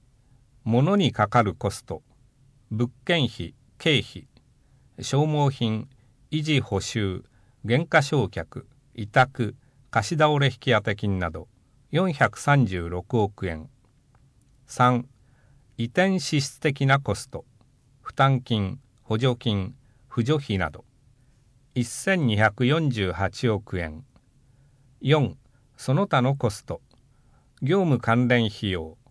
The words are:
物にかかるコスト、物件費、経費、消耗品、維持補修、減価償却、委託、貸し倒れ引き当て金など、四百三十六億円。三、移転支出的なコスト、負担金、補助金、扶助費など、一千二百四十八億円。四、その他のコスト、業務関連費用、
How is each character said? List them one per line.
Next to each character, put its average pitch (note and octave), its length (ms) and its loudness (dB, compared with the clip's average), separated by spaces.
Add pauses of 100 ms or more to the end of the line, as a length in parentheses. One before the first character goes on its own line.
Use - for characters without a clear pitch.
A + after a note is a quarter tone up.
(640)
物 C3+ 300 4
に F3 160 4
か G#2 160 2
か B2 160 4
る - 120 0
コ G2+ 160 -2
ス - 120 -16
ト、 - 200 -10 (680)
物 A#2+ 200 -2 (140)
件 E3 200 2
費、 - 300 -8 (220)
経 D3 220 2
費、 - 280 -10 (720)
消 C#3 260 0
耗 D3 240 0
品、 A2 380 -4 (440)
維 D3+ 120 -4
持 D3+ 160 2
補 G2 220 -2
修、 F#2+ 420 -4 (400)
減 C3 240 0
価 D#3+ 120 4
償 C#3 280 0
却、 - 380 -12 (300)
委 G#2 120 -10
託、 C3 480 0 (340)
貸 A#2 260 -2
し - 20 -2
倒 D3+ 220 4
れ C#3 80 2
引 - 120 -2
き C3 120 0
当 G#2+ 100 4
て G#2 140 -4
金 G2 240 -2
な F2 100 -4
ど、 D#2+ 180 -12 (440)
四 F3+ 220 0
百 A2 240 2
三 C#3+ 280 2
十 F2 240 -6
六 F2 300 -4
億 G2 280 -2
円。 D#2+ 220 -10 (960)
三、 B2 400 2 (680)
移 A#2 80 -2
転 F#3 340 2
支 C#3+ 220 0
出 - 180 -8
的 C#3 260 -2
な C3+ 140 4
コ G#2+ 160 -2
ス - 120 -14
ト、 - 180 -14 (560)
負 - 120 -16
担 C3+ 280 4
金、 G2 380 -4 (240)
補 A2 160 -2
助 B2 160 0
金、 G2+ 400 -4 (340)
扶 A#2 160 -2
助 C#3+ 180 0
費 G2+ 140 -2
な E2 140 -2
ど、 - 120 -18 (920)
一 A#2+ 120 0
千 F#3 380 -2
二 G#2+ 120 2
百 A2 280 4
四 D3+ 240 2
十 G2+ 220 -2
八 F#2+ 380 -2
億 G2+ 300 -4
円。 D#2+ 240 -10 (960)
四、 C3+ 380 0 (400)
そ - 160 -2
の G3 140 2
他 C3+ 140 2
の C3+ 140 2
コ B2+ 140 -2
ス - 160 -10
ト、 - 160 -10 (800)
業 E3 180 2
務 D#3 200 2
関 A#2+ 280 2
連 A#2 200 4
費 G#2 240 -4
用、 D#2+ 260 -8 (140)